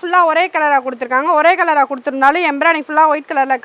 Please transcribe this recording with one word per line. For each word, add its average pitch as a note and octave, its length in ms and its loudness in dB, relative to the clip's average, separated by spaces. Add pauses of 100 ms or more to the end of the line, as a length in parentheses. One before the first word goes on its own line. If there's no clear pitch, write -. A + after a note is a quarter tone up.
ஃபுல்லா F4+ 240 0
ஒரே E4 220 0
கலரா D4 400 0
கொடுத்துருக்காங்க. B3+ 440 -2
ஒரே E4 240 4
கலரா E4 340 0
கொடுத்துருந்தாலும் C#4 640 0
எம்ப்ராய்டிங் D4+ 360 0
ஃபுல்லா D#4 200 2
ஒயிட் D4+ 220 -2
கலர்ல, C4+ 360 -2